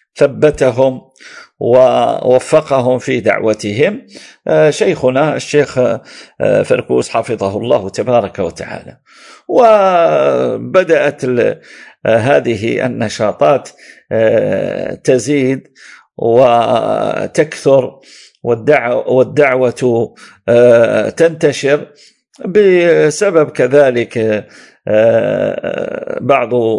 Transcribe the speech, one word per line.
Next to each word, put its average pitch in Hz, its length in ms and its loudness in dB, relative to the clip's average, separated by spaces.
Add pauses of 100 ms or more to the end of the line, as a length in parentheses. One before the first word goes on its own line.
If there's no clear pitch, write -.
(160)
ثبتهم 131 840 0 (600)
ووفقهم 123 1400 2
في 127 220 -4
دعوتهم، 107 840 -2 (420)
آه، 156 220 2
شيخنا 147 640 -2
الشيخ، 135 420 -2
آه، 110 240 -2 (600)
فركوس - 460 -2
حفظه 104 500 -4
الله 113 300 -2
تبارك 110 500 -2
وتعالى. - 580 -10 (520)
وبدأت 151 1800 2
ال-، 120 360 0 (460)
آه، 110 100 2
هذه 120 720 0
النشاطات، 117 800 -2 (440)
آه، 101 800 -2
تزيد 131 720 -2 (480)
وتكثر، 113 1800 0 (420)
والدع-، 120 500 0
والدعوة، 123 1200 0 (340)
آه، 117 600 4
تنتشر 151 800 0 (580)
بسبب 170 1080 2
كذلك، 120 960 0 (420)
آه، 104 1300 -2
بعض، 127 340 0 (240)